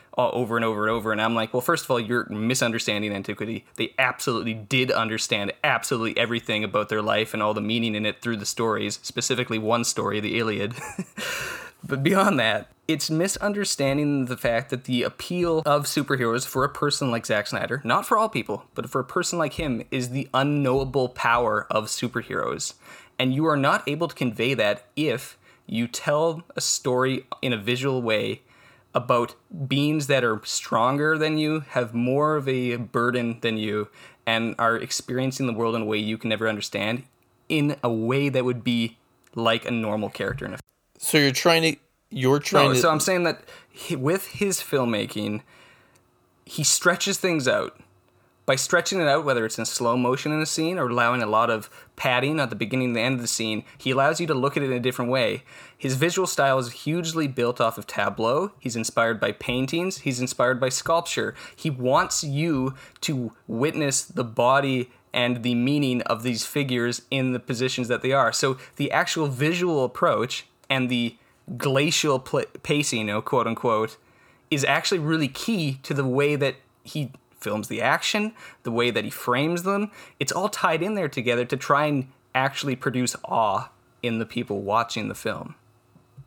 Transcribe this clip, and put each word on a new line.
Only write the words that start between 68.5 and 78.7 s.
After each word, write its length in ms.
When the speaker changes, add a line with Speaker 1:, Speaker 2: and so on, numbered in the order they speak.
Speaker 1:
the 160
actual 340
visual 580
approach 640
and 180
the 280
glacial 640
pl-, 260
pacing, 380
you 60
know, 160
quote 240
unquote, 500
is 140
actually 340
really 300
key 540
to 120
the 100
way 320
that 200
he 280
films 300
the 120
action, 520
the 80